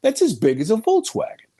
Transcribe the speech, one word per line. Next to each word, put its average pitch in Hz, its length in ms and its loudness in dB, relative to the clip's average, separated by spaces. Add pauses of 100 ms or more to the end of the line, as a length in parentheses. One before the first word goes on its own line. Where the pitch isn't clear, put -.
that's 277 200 0
as 311 120 4
big 131 260 0
as 151 120 -2
a 220 40 4
Volkswagen. - 720 -2 (120)